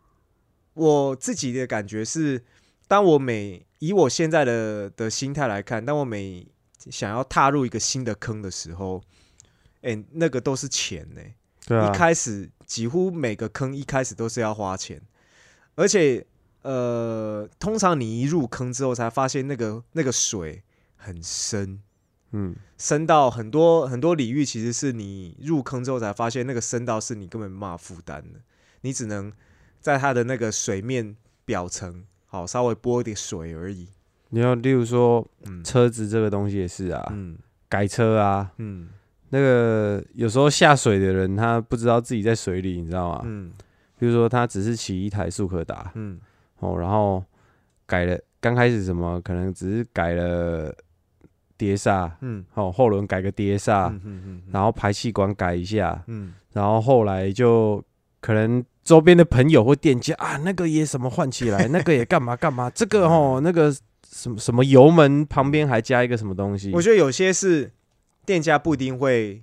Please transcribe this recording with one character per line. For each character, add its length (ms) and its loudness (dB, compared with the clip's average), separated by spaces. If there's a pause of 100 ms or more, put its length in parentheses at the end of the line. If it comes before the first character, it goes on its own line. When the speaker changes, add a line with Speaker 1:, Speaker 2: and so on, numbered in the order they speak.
(760)
Speaker 1:
我 400 2
自 200 -6
己 160 -6
的 160 -4
感 180 -4
觉 200 -6
是， 380 -4 (440)
当 160 4
我 160 6
每， 440 -6 (160)
以 140 -4
我 160 4
现 220 -2
在 140 4
的， 440 -4
的 200 -6
心 240 -8
态 120 -2
来 160 -4
看， 240 -8
当 140 -4
我 60 -4
每 420 -10 (420)
想 220 -8
要 120 -4
踏 280 2
入 120 0
一 60 -4
个 100 -8
新 240 -4
的 120 -4
坑 260 -10
的 80 -10
时 240 -12
候， 280 -8 (800)
诶， 220 -8 (100)
那 140 -2
个 140 -4
都 140 -4
是 120 -10
钱 460 -8
呢。 80 -20 (460)
Speaker 2:
对 100 0
啊。 120 2
Speaker 1:
一 80 0
开 160 4
始 360 -6 (160)
几 220 -6
乎 240 -2
每 240 -4
个 140 -8
坑 260 -8
一 80 -12
开 200 -4
始 120 -10
都 120 -6
是 120 -6
要 120 -2
花 240 -6
钱， 240 -14 (760)
而 120 2
且， 380 2 (380)
呃， 840 -6 (120)
通 180 -4
常 220 2
你 220 -6
一 20 0
入 240 0
坑 260 -8
之 100 -6
后 120 -2
才 140 -4
发 180 -2
现 200 -4
那 80 -8
个， 360 -6
那 120 -4
个 80 0
水 520 -6 (400)
很 180 -14
深。 580 -8 (520)
Speaker 2:
嗯。 240 -6 (220)
Speaker 1:
深 280 -2
到 240 4
很 220 -6
多， 360 4
很 120 -6
多 160 2
领 160 -2
域 120 -2
其 200 -6
实 80 -4
是 200 -4
你 500 -12
入 200 -2
坑 220 -8
之 80 -6
后 80 -4
才 120 -4
发 180 -4
现， 180 -4
那 60 -8
个 60 -4
深 260 -6
到 140 -2
是 160 -8
你 120 -14
根 140 -12
本 100 -12
没 80 -16
办 120 -10
法 60 -12
负 260 -18
担 180 -14
的， 180 -20 (420)
你 100 -8
只 140 -8
能 260 -10 (480)
在 180 0
它 160 0
的 100 2
那 120 -4
个 160 -4
水 300 -6
面 340 -6 (300)
表 220 -6
层， 360 -12 (220)
好， 220 -10
稍 160 -4
微 120 0
拨 260 -2
一 20 -8
点 120 -8
水 380 -10
而 180 -10
已。 160 -14 (420)
Speaker 2:
你 100 -2
要 160 4
例 160 0
如 120 4
说， 420 4 (200)
Speaker 1:
嗯。 180 -14
Speaker 2:
车 260 4
子 200 -4
这 100 0
个 100 2
东 200 -2
西 80 -4
也 100 -4
是 200 -8
啊， 260 -6
Speaker 1:
嗯。 240 -12 (320)
Speaker 2:
改 180 0
车 300 2
啊， 400 0
Speaker 1:
嗯。 320 -12 (400)
Speaker 2:
那 100 0
个 640 2 (100)
有 140 -2
时 100 0
候 120 6
下 260 6
水 240 4
的 140 2
人， 220 0
他 240 0
不 160 -4
知 120 -2
道 120 4
自 140 -6
己 80 -2
在 140 2
水 260 -4
里， 200 -6
你 60 -8
知 60 -8
道 180 -4
吗？ 140 -8
Speaker 1:
嗯。 260 -12 (460)
Speaker 2:
比 100 0
如 60 2
说 140 4
他 180 2
只 180 -4
是 120 -2
骑 280 -6
一 60 -6
台 200 -6
速 180 -4
可 160 -4
达， 320 -10
Speaker 1:
嗯。 240 -12 (400)
Speaker 2:
哦， 180 -4
然 120 -4
后 340 0 (600)
改 200 0
了， 140 -2 (220)
刚 140 0
开 140 4
始 140 0
什 120 -2
么， 260 -4
可 120 -8
能 200 -4
只 180 -8
是 120 -2 (100)
改 200 -2
了 600 -2 (840)
碟 180 0
刹， 460 0
Speaker 1:
嗯。 220 -10 (100)
Speaker 2:
哦， 180 -2
后 180 4
轮 180 0
改 140 -2
个 100 -4
碟 260 -2
刹， 300 2
Speaker 1:
嗯， 160 -6
嗯， 0 -
嗯， 220 -14
嗯。 160 -14 (100)
Speaker 2:
然 120 -2
后 80 2
排 200 -2
气 200 -4
管 240 0
改 200 -2
一 80 -4
下， 440 -2
Speaker 1:
嗯。 260 -12 (180)
Speaker 2:
然 140 -2
后 160 2
后 220 4
来 280 0
就 520 2 (360)
可 140 -2
能 300 2 (200)
周 160 10
边 160 10
的 100 10
朋 240 4
友 140 8
或 120 6
店 240 2
家， 160 -4
啊， 220 -8
那 160 -2
个 140 -2
也 180 2
什 140 -6
么 100 -2
换 200 -2
起 200 -2
来， 180 2
Speaker 1:
<laughs> 20 -2
Speaker 2:
那 120 2
个 120 2
也 120 4
干 160 2
嘛 140 -4
干 180 -2
嘛， 160 -4
这 160 -2
个 220 4
哦， 320 4
Speaker 1:
嗯。 40 0
Speaker 2:
那 80 2
个 240 4 (360)
什 180 -12
么， 80 -8
什 160 -2
么 100 6
油 280 12
门 340 6
旁 240 0
边 180 2
还 140 2
加 220 2
一 40 0
个 80 0
什 120 -4
么 80 -6
东 220 -2
西。 160 -6
Speaker 1:
我 80 2
觉 80 4
得 60 8
有 140 6
些 240 0
是 380 0 (540)
店 160 0
家 180 2
不 140 0
一 40 0
定 200 -6
会 460 0